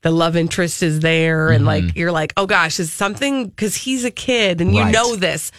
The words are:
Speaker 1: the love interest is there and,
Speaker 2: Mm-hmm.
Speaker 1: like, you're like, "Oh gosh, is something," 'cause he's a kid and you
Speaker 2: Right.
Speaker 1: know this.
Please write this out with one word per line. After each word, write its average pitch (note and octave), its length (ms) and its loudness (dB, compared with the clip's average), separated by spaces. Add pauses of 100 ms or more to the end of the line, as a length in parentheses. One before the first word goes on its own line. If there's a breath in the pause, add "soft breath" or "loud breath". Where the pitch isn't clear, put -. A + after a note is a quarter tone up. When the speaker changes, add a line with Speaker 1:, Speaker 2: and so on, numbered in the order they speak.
Speaker 1:
the E3 80 0
love E3 260 2
interest E3+ 460 -2
is D#3 180 0
there D#3+ 500 2
and, - 160 4
Speaker 2:
Mm-hmm. F#2+ 200 2
Speaker 1:
like, E2 100 -2
you're F3 160 -2
like, D#3 240 -2
"Oh G3 100 0
gosh, F3 320 2
is E3 140 -4
something," A3+ 600 -2
'cause G#3 220 -4
he's C4 300 -4
a A#3+ 60 -2
kid G#3 500 0
and F#3 140 2
you A3 80 4
Speaker 2:
Right. G#3+ 100 2
Speaker 1:
know A#3 240 2
this. D#3+ 420 -4